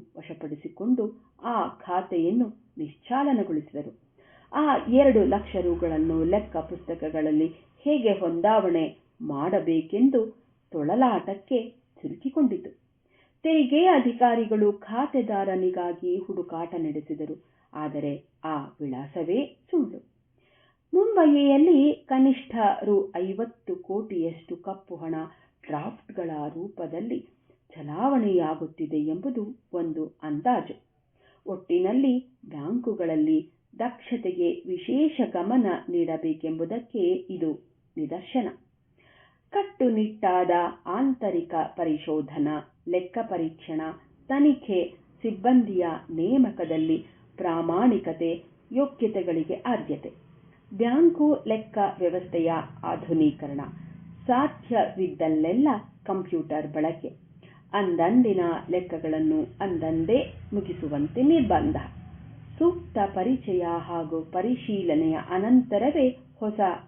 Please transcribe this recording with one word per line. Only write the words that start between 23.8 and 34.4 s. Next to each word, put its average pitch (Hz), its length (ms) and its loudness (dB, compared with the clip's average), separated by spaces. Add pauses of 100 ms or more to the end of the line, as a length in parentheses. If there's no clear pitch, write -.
ಕಪ್ಪು 190 380 -12
ಹಣ 160 200 -8 (520)
ಡ್ರಾಫ್ಟ್‌ಗಳ 165 640 -8 (160)
ರೂಪದಲ್ಲಿ 175 720 -8 (500)
ಚಲಾವಣೆಯಾಗುತ್ತಿದೆ 160 1300 -2
ಎಂಬುದು 202 580 -4 (180)
ಒಂದು 160 500 -4
ಅಂದಾಜು. 151 580 -2 (640)
ಒಟ್ಟಿನಲ್ಲಿ 233 920 0 (120)
ಬ್ಯಾಂಕುಗಳಲ್ಲಿ 160 1040 -2 (280)
ದಕ್ಷತೆಗೆ 196 720 -4